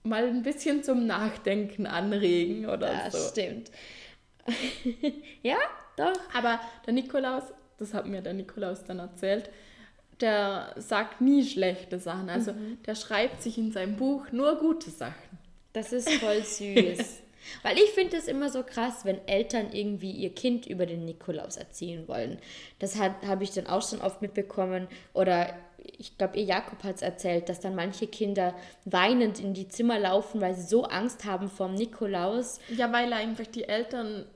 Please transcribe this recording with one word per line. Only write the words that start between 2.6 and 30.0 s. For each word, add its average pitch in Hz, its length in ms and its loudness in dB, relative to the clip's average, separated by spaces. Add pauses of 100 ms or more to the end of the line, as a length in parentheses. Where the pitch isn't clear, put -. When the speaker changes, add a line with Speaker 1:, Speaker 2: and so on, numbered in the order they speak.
Speaker 1:
oder - 380 0
Speaker 2:
Das - 100 -4
Speaker 1:
so. - 180 -2
Speaker 2:
stimmt. 214 380 -4 (800)
<laughs> 240 40 -2 (920)
Ja, 277 140 2 (400)
doch. 349 160 2 (220)
Speaker 1:
Aber 233 240 2 (260)
der 226 80 0
Nikolaus, 262 500 0 (340)
das 208 160 -8
hat - 140 -4
mir 190 140 -6
der 180 120 -6
Nikolaus 190 500 -6
dann 185 160 -8
erzählt, 196 500 -2 (720)
der 202 560 2
sagt 214 440 -2
nie 269 220 8
schlechte 185 560 0
Sachen. 185 300 -4
Also 226 240 0
Speaker 2:
Mhm. 214 320 -8
Speaker 1:
der 214 100 -4
schreibt 220 480 0
sich 226 140 -4
in 220 140 0
seinem 202 260 -2
Buch 269 340 0
nur 285 260 4
gute 320 320 2
Sachen. - 480 -12 (360)
Speaker 2:
Das 220 200 -4
ist 247 160 0
voll 214 320 4
Speaker 1:
<laughs> - 20 -6
Speaker 2:
süß. 202 760 2 (400)
Weil 226 160 2
ich 415 140 10
finde 359 260 2
es 311 100 -4
immer 277 220 0
so 254 140 -4
krass, 233 420 -4
wenn 196 220 0
Eltern 214 440 0
irgendwie 208 400 -4
ihr - 220 -4
Kind 240 320 0
über 180 220 0
den 170 180 -6
Nikolaus 165 520 -8
erziehen 170 500 -10
wollen. - 320 -4 (400)
Das 196 180 -4
hat, 190 140 2 (160)
hab 190 160 0
ich 196 80 -4
dann - 160 -4
auch 214 200 0
schon - 140 -6
oft 185 220 -2
mitbekommen. 185 640 -2 (260)
Oder 175 360 4 (280)
ich - 400 -16
glaub, - 180 0
ihr 214 80 0
Jakob 190 400 -2
hat's 190 200 -4
erzählt, 175 440 0
dass 175 120 -4
dann 190 160 -4
manche 190 320 -2
Kinder 202 480 0 (300)
weinend 202 540 4
in 196 140 -2
die 190 140 -6
Zimmer 233 320 2
laufen, 202 420 2